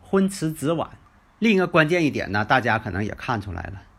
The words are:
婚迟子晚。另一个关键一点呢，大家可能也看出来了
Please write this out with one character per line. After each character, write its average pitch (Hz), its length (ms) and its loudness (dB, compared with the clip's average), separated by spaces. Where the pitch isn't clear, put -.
婚 196 280 0
迟 160 240 -4
子 151 200 -2
晚。 151 260 -6
另 220 140 4
一 190 40 4
个 180 80 2
关 156 220 4
键 170 160 2
一 139 60 2
点 101 200 -4
呢， 104 140 0
大 131 160 4
家 113 180 2
可 113 120 -6
能 95 140 -2
也 101 100 -6
看 120 260 -4
出 95 120 -10
来 87 120 -8
了 95 180 -12